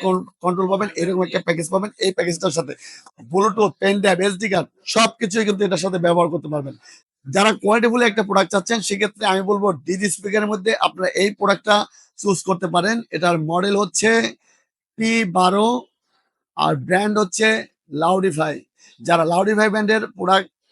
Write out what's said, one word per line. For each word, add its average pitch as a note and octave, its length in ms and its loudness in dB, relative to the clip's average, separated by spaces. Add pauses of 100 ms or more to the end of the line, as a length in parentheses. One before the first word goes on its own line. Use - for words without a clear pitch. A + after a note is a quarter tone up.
কন-, F#3 220 0 (180)
কন্ট্রোল F3+ 280 -2
পাবেন, G3 260 0
এরকম F3+ 260 0
একটা F3 180 -2
প্যাকেজ E3 300 -2
পাবেন। F#3+ 280 -2
এই F#3+ 140 0
প্যাকেজটার F3 380 -2
সাথে D3 220 -4 (600)
Bluetooth, G3+ 460 2
পেন G3+ 220 0
ড্রাইভ, F#3+ 200 2
এসডি G3 280 -2
কার্ড F3+ 200 -2 (160)
সবকিছুই A3 600 0
কিন্তু G3+ 200 0
এটার F#3+ 120 0
সাথে F3+ 220 -2
ব্যবহার E3+ 300 2
করতে D#3 200 -6
পারবেন। C#3 260 -6 (560)
যারা G3+ 220 4
কোয়ালিটিফুল A3+ 500 2
একটা A3 200 2
প্রোডাক্ট F#3+ 280 2
চাচ্ছেন, G#3 300 -2
সেক্ষেত্রে G#3 460 -4
আমি F#3+ 160 2
বলবো G3+ 300 0
ডিজি F3+ 380 -4
স্পিকারের G#3 380 -2
মধ্যে G#3+ 280 -2
আপনারা F3+ 320 -2
এই G3 220 0
প্রোডাক্টটা G#3 560 0 (320)
চুজ G3 240 -2
করতে F#3 240 -2
পারেন। F#3 440 -2
এটার F3 280 0
মডেল F3 380 -2
হচ্ছে A3 600 0 (600)
পি A3+ 280 0
বারো G3 560 2 (760)
আর D#3 200 0
ব্র্যান্ড G3 420 0
হচ্ছে A3 480 0 (260)
Loudify। E3 600 0 (460)
যারা E3 240 2
Loudify G3+ 440 2
ব্র্যান্ডের G#3+ 380 0
প্রোডাক্ট F#3+ 440 0 (220)